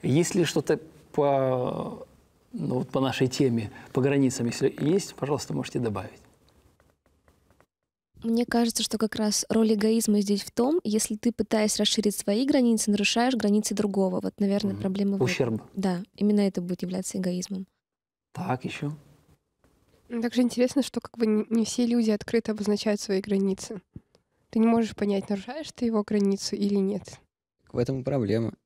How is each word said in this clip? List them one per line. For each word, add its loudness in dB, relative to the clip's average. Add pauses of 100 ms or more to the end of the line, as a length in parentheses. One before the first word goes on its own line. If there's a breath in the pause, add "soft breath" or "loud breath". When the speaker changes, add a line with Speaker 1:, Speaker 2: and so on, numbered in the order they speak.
Speaker 1:
Если 2
что-то 0 (340)
по, 0 (460)
ну, -2
вот -6
по -2
нашей 2
теме, 0 (220 loud breath)
по 2
границам, 2
если -2
есть, 0
пожалуйста, -4
можете -6
добавить. -6 (2000)
Speaker 2:
Мне 0
кажется, 0
что -4
как -2
раз 0
роль 4
эгоизма 2
здесь 0
в -14
том, 2
если -2
ты, 0
пытаясь 0
расширить 2
свои 0
границы, 4
нарушаешь 2
границы 2
другого. 0
Вот, -6
наверное, 0
Speaker 1:
Мгм. -6
Speaker 2:
проблема 0
в 0
этом. 2
Speaker 1:
Ущерб. 0 (140)
Speaker 2:
Да, -2 (140)
именно 2
это 0
будет -6
являться -6
эгоизмом. -6 (680)
Speaker 1:
Так, -6
ещё? -8 (1160)
Speaker 3:
Ну, -6
также 0
интересно, 2
что -6
как -14
бы 2
не, 2
не 2
все 0
люди 2
открыто -2
обозначают 0
свои -2
границы. -2 (680)
Ты 0
не 6
можешь 2
понять, -2
нарушаешь -6
ты -4
его 0
границу 0
или 0
нет. -4 (520)
Speaker 4:
В -4
этом 0
и -8
проблема. 0 (120)